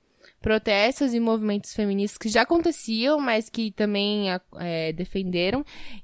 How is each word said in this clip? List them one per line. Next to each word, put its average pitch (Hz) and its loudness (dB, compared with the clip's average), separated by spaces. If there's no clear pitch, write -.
protestos 220 2
e 233 2
movimentos 214 0
feministas 202 0
que 220 -6
já 226 4
aconteciam, 302 2
mas 233 0
que 220 -4
também, 208 0
é, 165 -2
defenderam. 185 -2